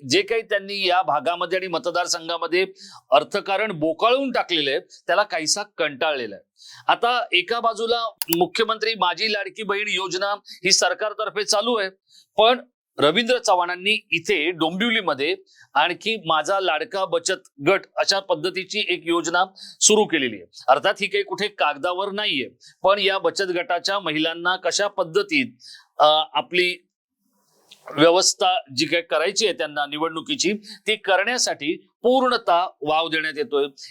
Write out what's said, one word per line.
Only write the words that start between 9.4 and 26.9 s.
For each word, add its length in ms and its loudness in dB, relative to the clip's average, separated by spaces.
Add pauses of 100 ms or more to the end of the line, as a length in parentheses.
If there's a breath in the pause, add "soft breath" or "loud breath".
बहीण 240 -2
योजना 480 -2 (120)
ही 240 -2
सरकारतर्फे 720 -2
चालू 320 0
आहे, 140 -2 (480 soft breath)
पण 220 6 (400)
रवींद्र 380 4
चव्हाणांनी 720 0
इथे 400 0
डोंबिवलीमध्ये 840 0 (380 soft breath)
आणखी 520 0
माझा 340 0
लाडका 460 -2
बचत 600 -4
गट 140 4 (140)
अशा 240 0
पद्धतीची 680 -4
एक 180 -4
योजना 380 0 (380 loud breath)
सुरू 240 2
केलेली 300 -4
आहे. 320 -20
अर्थात 340 4
ही 60 -4
काही 160 -2
कुठे 240 -6
कागदावर 640 -4
नाहीये, 380 -4 (340 soft breath)
पण 160 4
या 180 2
बचत 260 -2
गटाच्या 560 -2
महिलांना 560 -2
कशा 320 -2
पद्धतीत, 640 -2 (460 loud breath)
अ, 60 8 (280)
आपली 540 -2 (1080)